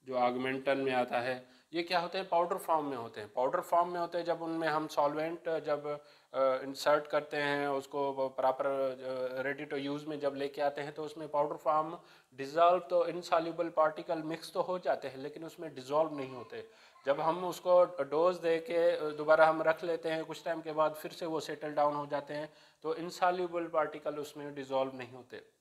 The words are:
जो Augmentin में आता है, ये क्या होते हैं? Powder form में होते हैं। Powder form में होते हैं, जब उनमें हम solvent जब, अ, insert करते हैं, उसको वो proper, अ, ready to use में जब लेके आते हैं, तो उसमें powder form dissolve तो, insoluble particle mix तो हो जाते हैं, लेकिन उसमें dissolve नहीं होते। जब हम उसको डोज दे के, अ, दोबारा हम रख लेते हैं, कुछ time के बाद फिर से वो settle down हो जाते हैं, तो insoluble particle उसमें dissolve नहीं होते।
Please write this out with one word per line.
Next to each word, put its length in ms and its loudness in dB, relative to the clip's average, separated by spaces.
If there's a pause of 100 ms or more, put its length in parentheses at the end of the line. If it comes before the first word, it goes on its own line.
जो 100 -10
Augmentin 640 2
में 140 0
आता 280 2
है, 340 -6 (200)
ये 80 -2
क्या 160 0
होते 200 -4
हैं? 100 -6
Powder 280 2
form 300 0
में 100 -4
होते 240 -10
हैं। 120 -12
Powder 280 0
form 320 2
में 80 -4
होते 180 -4
हैं, 60 -4
जब 180 -2
उनमें 260 -2
हम 200 0
solvent 600 0
जब, 380 -2 (480)
अ, 300 2
insert 420 2
करते 300 -2
हैं, 320 0
उसको 440 -2
वो 160 0
proper, 380 0
अ, 760 -2
ready 320 -4
to 220 -4
use 120 -8
में 120 -6
जब 140 0
लेके 280 -4
आते 180 0
हैं, 140 -8
तो 100 -8
उसमें 240 -10
powder 280 0
form 420 0 (360)
dissolve 460 4
तो, 260 2
insoluble 640 0
particle 480 2
mix 340 -8
तो 100 -2
हो 160 -2
जाते 300 -2
हैं, 100 -12
लेकिन 260 -10
उसमें 300 -12
dissolve 420 0
नहीं 180 -8
होते। 340 -12 (380)
जब 140 2
हम 240 0
उसको 400 6
डोज 520 2
दे 220 2
के, 380 2
अ, 140 -2
दोबारा 360 6
हम 160 2
रख 220 2
लेते 240 -2
हैं, 160 -2
कुछ 200 -10
time 160 -4
के 120 -8
बाद 220 2
फिर 180 -10
से 140 -8
वो 140 -2
settle 320 -8
down 240 2
हो 100 -4
जाते 280 -4
हैं, 180 -6 (300)
तो 120 -2
insoluble 760 -2
particle 440 -2
उसमें 400 -8
dissolve 400 -2
नहीं 180 -12
होते। 300 -16 (180)